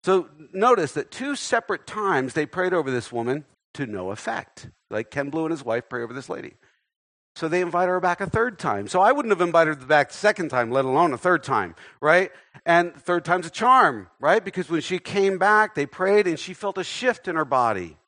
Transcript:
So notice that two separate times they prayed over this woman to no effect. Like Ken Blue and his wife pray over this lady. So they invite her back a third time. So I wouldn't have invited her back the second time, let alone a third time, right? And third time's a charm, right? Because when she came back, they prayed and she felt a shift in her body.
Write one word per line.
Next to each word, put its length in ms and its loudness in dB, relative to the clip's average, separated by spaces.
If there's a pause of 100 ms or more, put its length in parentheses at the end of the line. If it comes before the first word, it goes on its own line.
So 240 2 (240)
notice 400 2
that 180 -8
two 240 -8
separate 500 -4
times 480 -2
they 140 -2
prayed 260 -2
over 160 0
this 240 -4
woman 320 -4 (300)
to 100 -6
no 280 -6
effect. 580 -10 (200)
Like 200 -6
Ken 180 -4
Blue 140 -4
and 80 -4
his 140 -6
wife 260 -4
pray 120 -8
over 120 -10
this 160 -14
lady. 240 -12 (800)
So 140 -6
they 120 0
invite 280 0
her 100 0
back 220 -2
a 100 -6
third 300 -2
time. 260 -4
So 140 0
I 100 6
wouldn't 220 0
have 140 0
invited 340 2
her 60 -18
back 220 4
the 80 -18
second 340 0
time, 200 0
let 140 0
alone 280 2
a 60 -6
third 240 2
time, 320 -2 (260)
right? 300 4 (340)
And 300 2
third 300 -4
time's 240 -2
a 20 -12
charm, 580 4 (120)
right? 220 4
Because 280 -8
when 120 0
she 180 -4
came 360 0
back, 380 4
they 100 -2
prayed 440 0
and 100 -2
she 160 -12
felt 240 -6
a 60 -4
shift 420 -4
in 80 -4
her 100 0
body. 640 0